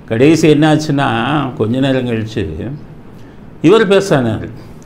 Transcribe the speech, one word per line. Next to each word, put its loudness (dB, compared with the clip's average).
கடைசி 4
என்னாச்சுன்னா, 2
கொஞ்ச -2
நேரம் 0
கழிச்சு -6
இவர் 4
பேசினாரு. 0